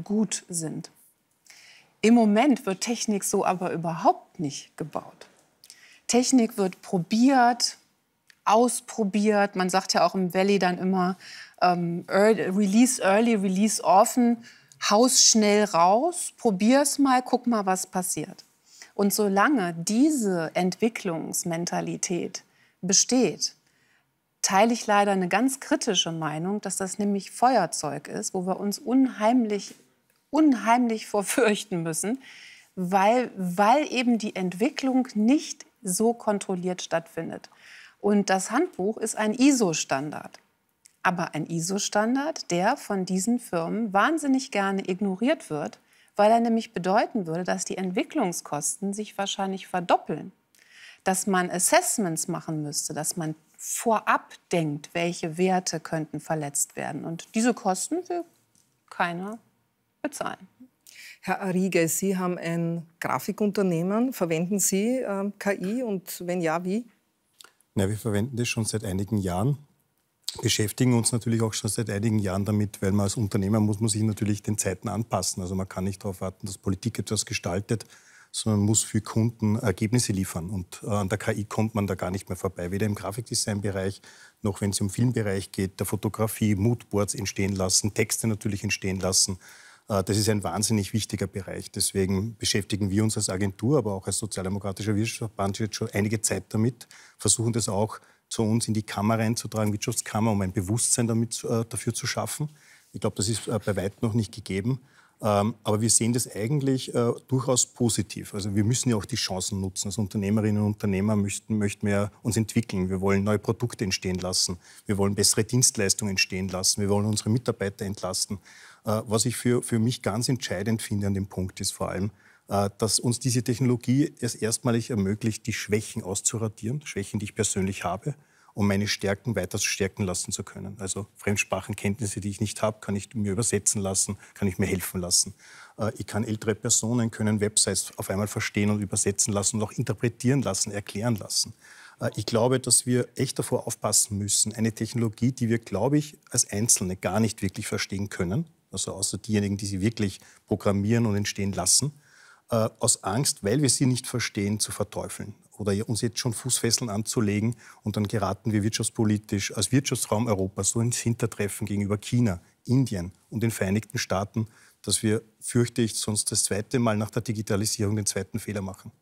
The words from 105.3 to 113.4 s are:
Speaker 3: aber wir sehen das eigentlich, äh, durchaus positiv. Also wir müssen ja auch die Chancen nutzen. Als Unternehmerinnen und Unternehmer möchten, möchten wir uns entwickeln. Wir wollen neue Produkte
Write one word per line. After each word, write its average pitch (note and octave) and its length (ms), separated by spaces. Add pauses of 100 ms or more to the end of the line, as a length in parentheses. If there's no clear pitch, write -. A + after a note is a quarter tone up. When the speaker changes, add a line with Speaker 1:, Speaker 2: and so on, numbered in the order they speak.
Speaker 3:
aber G#2 180
wir A2+ 80
sehen A#2 240
das B2 200
eigentlich, C3 640
äh, A#2+ 160 (160)
durchaus B2+ 380
positiv. - 680
Also G2+ 220
wir G#2+ 80
müssen B2 260
ja A2+ 60
auch F#2+ 80
die - 140
Chancen F#2+ 420
nutzen. F#2+ 300
Als - 80
Unternehmerinnen G#2 640
und G#2 140
Unternehmer G#2 420
möchten, G2+ 400
möchten G2+ 300
wir G2+ 220 (140)
uns A#2+ 140
entwickeln. G#2 520
Wir F#2+ 120
wollen G2 240
neue G#2+ 140
Produkte - 440